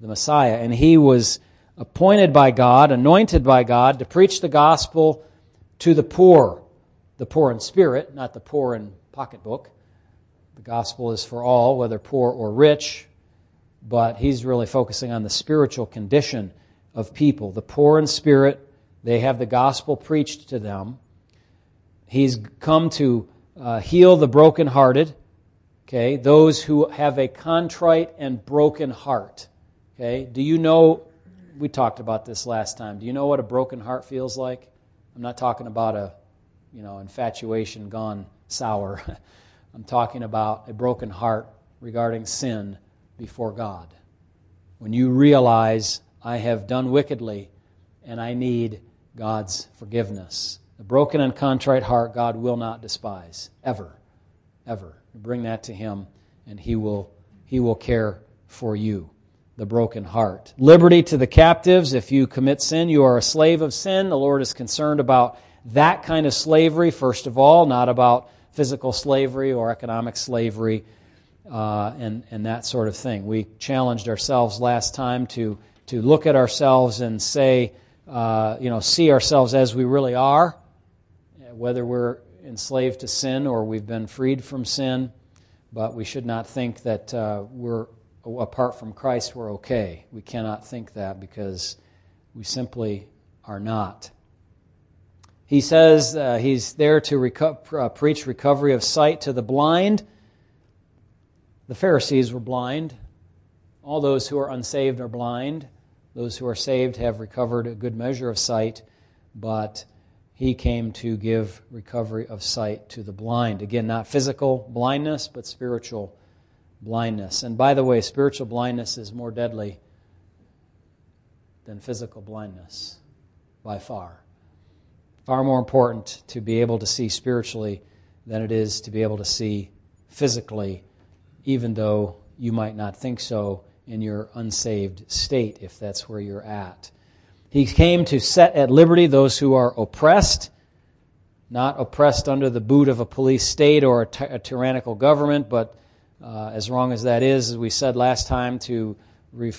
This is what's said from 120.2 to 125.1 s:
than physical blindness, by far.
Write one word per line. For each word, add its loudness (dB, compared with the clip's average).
than -18
physical -14
blindness, -18
by -10
far. -16